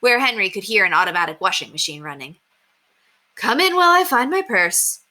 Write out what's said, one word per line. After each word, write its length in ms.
where 180
Henry 320
could 140
hear 200
an 100
automatic 460
washing 320
machine 300
running. 340
Come 260
in 140
while 160
I 140
find 260
my 120
purse. 580